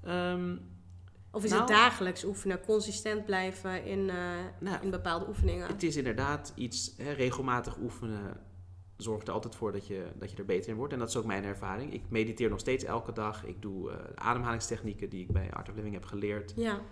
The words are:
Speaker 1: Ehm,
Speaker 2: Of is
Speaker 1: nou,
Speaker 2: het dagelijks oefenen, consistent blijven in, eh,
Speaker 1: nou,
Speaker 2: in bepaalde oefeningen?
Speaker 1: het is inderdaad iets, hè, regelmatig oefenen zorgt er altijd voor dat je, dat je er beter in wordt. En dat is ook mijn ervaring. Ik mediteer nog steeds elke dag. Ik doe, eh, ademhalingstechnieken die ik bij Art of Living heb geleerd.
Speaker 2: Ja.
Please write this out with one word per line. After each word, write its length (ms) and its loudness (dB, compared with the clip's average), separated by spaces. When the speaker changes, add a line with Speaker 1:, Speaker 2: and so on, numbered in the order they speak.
Speaker 1:
Ehm, 520 0
Speaker 2:
Of 120 -2
is 60 2
Speaker 1:
nou, 120 6
Speaker 2:
het 100 6
dagelijks 520 8
oefenen, 420 0
consistent 600 2
blijven 600 0
in, 240 2
eh, 60 -2
Speaker 1:
nou, 240 -2
Speaker 2:
in 60 2
bepaalde 380 0
oefeningen? 400 4
Speaker 1:
het 160 -2
is 120 4
inderdaad 600 0
iets, 420 -4
hè, 140 -4
regelmatig 680 2
oefenen 560 -4
zorgt 300 -4
er 60 -2
altijd 220 -2
voor 160 0
dat 160 -4
je, 180 -4
dat 120 -8
je 60 -10
er 80 -6
beter 240 2
in 60 -2
wordt. 180 -2
En 60 -2
dat 100 0
is 80 -2
ook 80 0
mijn 180 0
ervaring. 500 -4
Ik 160 -6
mediteer 400 4
nog 100 0
steeds 240 2
elke 300 -2
dag. 320 -2
Ik 160 -8
doe, 300 -4
eh, 60 -6
ademhalingstechnieken 960 0
die 120 -6
ik 100 -2
bij 200 4
Art 180 -6
of 60 -8
Living 180 -4
heb 120 -8
geleerd. 500 -2
Speaker 2:
Ja. 240 0